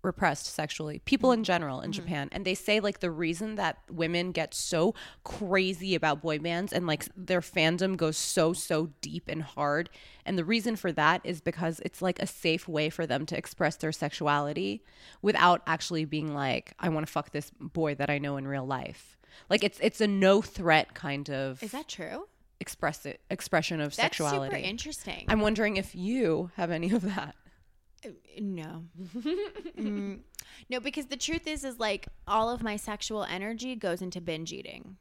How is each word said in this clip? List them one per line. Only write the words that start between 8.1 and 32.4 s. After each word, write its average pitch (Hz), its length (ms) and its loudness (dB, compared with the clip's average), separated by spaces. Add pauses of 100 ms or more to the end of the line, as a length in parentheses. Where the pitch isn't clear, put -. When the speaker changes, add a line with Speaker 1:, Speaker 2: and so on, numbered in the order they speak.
Speaker 1:
so, 165 340 4
so 165 360 0 (120)
deep - 300 -8
and 160 120 -4
hard. 147 480 0 (360)
And 190 120 0
the 170 60 2
reason 226 320 2
for 185 160 -2
that 156 320 6
is 170 160 -4
because 165 460 -2
it's, - 160 -8
like, 185 180 0
a 180 80 -2
safe - 400 0
way 151 220 0
for 160 180 -2
them 139 200 0
to 151 100 -4
express - 400 0
their 156 160 -2
sexuality 151 920 0 (380)
without 180 440 6
actually 160 380 0
being 151 300 -2
like, 139 460 -2
"I 175 100 0
wanna 156 180 0
fuck - 240 -2
this 147 200 -6 (100)
boy 156 340 -2
that 143 140 0
I 143 80 2
know 143 180 -2
in 135 100 -4
real 139 220 -4
life." - 480 -6 (340)
Like, 202 140 4
it's, - 180 0
it's 220 200 2
a 214 60 6
no 196 340 6
threat 165 540 2
kind 143 340 -6
of 135 340 -4
Speaker 2:
Is 208 80 -10
that 285 160 -8
true? 233 400 -10 (320)
Speaker 1:
express-, - 480 -4 (220)
expression 165 500 0
of 147 160 -2
Speaker 2:
That's 269 220 2
super 151 140 2
Speaker 1:
sexuality. 139 320 -2
Speaker 2:
interesting. 233 680 -8
Speaker 1:
I'm 220 100 6
wondering 214 380 2
if 190 180 -4
you 180 600 0
have 170 140 -2
any 170 200 0
of 220 120 2
that. 185 320 -4 (680)
Speaker 2:
Uh, - 40 -12 (320)
no. 165 420 -6 (300)
Speaker 1:
<laughs> 233 100 -8 (540)
Speaker 2:
Mm. 202 420 -4 (500)
No, 254 100 -2
because 269 280 -6
the 277 100 -8
truth 330 300 -2
is, 302 160 -4
is, 247 160 -6
like, 214 280 -2 (200)
all 220 220 4